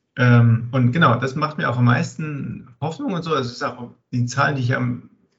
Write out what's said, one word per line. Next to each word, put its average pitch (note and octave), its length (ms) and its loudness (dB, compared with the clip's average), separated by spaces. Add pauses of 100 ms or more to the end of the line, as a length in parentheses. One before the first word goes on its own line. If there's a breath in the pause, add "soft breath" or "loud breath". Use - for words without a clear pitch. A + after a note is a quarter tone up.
(160)
Ähm, A#2+ 560 4
und B2 200 2
genau, C3 240 4
das C3+ 200 -6
macht D3+ 200 -4
mir C#3+ 140 -2
auch B2 80 -2
am B2 80 4
meisten C#3 800 -2 (120)
Hoffnung F#3+ 340 -6
und E3+ 80 -6
so. E3 120 -4
Also B2+ 160 -2
ich - 80 -14
sag, B2 200 -6 (340)
die B2 140 0
Zahlen, C#3+ 300 -2
die B2+ 60 -2
ich B2 140 0
am B2 340 -6 (280)